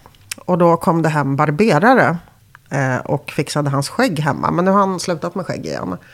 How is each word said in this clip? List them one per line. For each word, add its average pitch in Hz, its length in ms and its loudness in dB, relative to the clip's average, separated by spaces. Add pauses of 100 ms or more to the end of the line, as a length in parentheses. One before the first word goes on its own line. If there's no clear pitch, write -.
(440)
Och 180 140 0
då 170 180 4
kom 165 260 0
det 165 60 2
hem 143 280 0
barberare, 156 800 4 (540)
eh, 131 260 0
och - 340 -6
fixade 147 400 -4
hans 139 180 -2
skägg 220 300 0
hemma. 135 320 -2
Men 165 140 0
nu 190 60 2
har 196 80 4
han 190 220 0
slutat 170 340 -6
med 185 120 -8
skägg - 200 -8
igen. - 300 -8 (180)